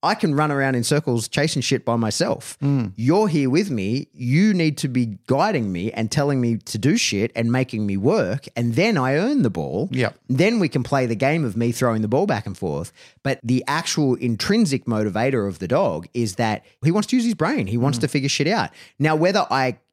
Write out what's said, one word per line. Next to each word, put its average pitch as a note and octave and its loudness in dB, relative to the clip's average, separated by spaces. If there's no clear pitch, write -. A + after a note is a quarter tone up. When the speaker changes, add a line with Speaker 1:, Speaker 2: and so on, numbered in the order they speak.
Speaker 1:
I F3+ 0
can F#3 0
run D3+ 2
around C3+ 0
in A#2+ 0
circles B2+ 0
chasing D3+ -2
shit - 0
by A#2 0
myself. A#2 -2
Speaker 2:
Mm. C3 0
Speaker 1:
You're E3+ 2
here D3 0
with F#3 0
me. A2+ -2
You D3 2
need D#3+ 0
to D#3 -4
be A#2+ -2
guiding C3+ 0
me F2+ -4
and A2 -4
telling C#3+ 0
me A#2 2
to - -8
do C3+ 2
shit G2+ 0
and A#2 0
making B2 -2
me G2 -2
work. B2 0
And A#2 -2
then G3 2
I C3 0
earn B3 0
the B2+ 2
ball. E2+ -4
Speaker 2:
Yep. B2+ -2
Speaker 1:
Then F#3 2
we E3+ 2
can B2+ -2
play C3 0
the A2+ -2
game D3 2
of G#2+ -4
me A#2 2
throwing A2+ 0
the G#2+ 0
ball C#3+ 2
back A#2 -2
and G2 -10
forth." D#2 -6
But C3+ -2
the B2 2
actual D3 0
intrinsic C#3 0
motivator G#2+ 0
of F#2 -4
the F2+ -6
dog G2+ 0
is A2+ -2
that A2 -2
he D3+ 2
wants G3+ 0
to B3+ 2
use A#3 2
his A#3 0
brain. D#3+ -2
He G#2 -2
wants B2 0
Speaker 2:
Mm. A#2 -2
Speaker 1:
to D3 -2
figure C#3 -2
shit C#3+ 0
out. F#3 0
Now, D#3 2
whether F#3 2
I C3 0